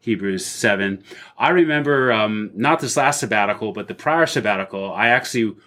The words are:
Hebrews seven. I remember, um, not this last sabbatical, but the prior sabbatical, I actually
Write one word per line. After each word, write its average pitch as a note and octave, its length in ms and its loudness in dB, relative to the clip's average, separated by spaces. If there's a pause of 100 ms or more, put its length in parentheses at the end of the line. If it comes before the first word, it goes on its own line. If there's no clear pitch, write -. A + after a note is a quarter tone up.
Hebrews G2 460 -4
seven. G2 580 -2 (320)
I C#3+ 140 2
remember, D3 600 2
um, G#2+ 440 0
not D3 260 2
this C#3+ 160 -6
last C#3+ 240 2
sabbatical, G#2 520 0
but G2+ 140 -10
the G2 80 -10
prior D#3+ 300 0
sabbatical, G2 640 -2
I G2+ 180 2
actually A#2+ 460 0 (120)